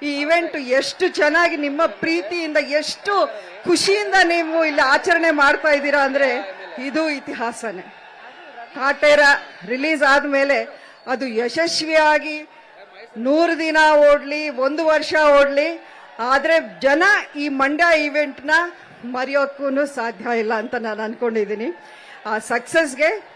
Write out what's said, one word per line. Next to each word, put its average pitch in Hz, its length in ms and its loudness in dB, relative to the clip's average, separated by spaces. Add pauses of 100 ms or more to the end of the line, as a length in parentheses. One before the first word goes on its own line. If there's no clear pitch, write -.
ಈ 285 180 -4
ಇವೆಂಟ್ 330 360 -2
ಎಷ್ಟು 269 520 -2
ಚೆನ್ನಾಗಿ 320 480 0
ನಿಮ್ಮ 294 300 -2
ಪ್ರೀತಿಯಿಂದ 320 720 -4
ಎಷ್ಟು 302 720 -2 (360)
ಖುಷಿಯಿಂದ 392 500 0 (100)
ನೀವು 330 400 0
ಇಲ್ಲಿ 302 180 0
ಆಚರಣೆ 330 480 2
ಮಾಡ್ತಾ 294 380 2
ಇದ್ದೀರಾ 285 320 2
ಅಂದ್ರೆ 269 560 0 (300)
ಇದು 311 240 -2
ಇತಿಹಾಸನೇ. 233 720 -8 (920)
ಕಾಟೇರ 285 460 4 (460)
ರಿಲೀಸ್ 269 360 -2
ಆದ್ಮೇಲೆ 277 800 0 (260)
ಅದು 254 200 -4
ಯಶಸ್ವಿಯಾಗಿ 302 1200 0 (720)
ನೂರು 302 420 2
ದಿನ 320 180 -2 (360)
ಓಡ್ಲಿ, 294 360 -2
ಒಂದು 285 380 -2
ವರ್ಷ 302 280 0 (260)
ಓಡ್ಲಿ, 294 440 0 (340)
ಆದ್ರೆ 262 600 0
ಜನ 285 220 2 (340)
ಈ 294 120 -4
ಮಂಡ್ಯ 294 560 2
ಇವೆಂಟ್ನ 285 460 -4 (540)
ಮರೆಯೋಕ್ಕೂ 277 840 -2
ಸಾಧ್ಯ 233 520 -4
ಇಲ್ಲ 220 160 -2
ಅಂತ 220 200 -6
ನಾನು 220 280 -6
ಅನ್ಕೊಂಡಿದ್ದೀನಿ. 220 680 -4 (540)
ಆ 214 120 -4
ಸಕ್ಸಸ್‌ಗೆ 285 840 -2 (100)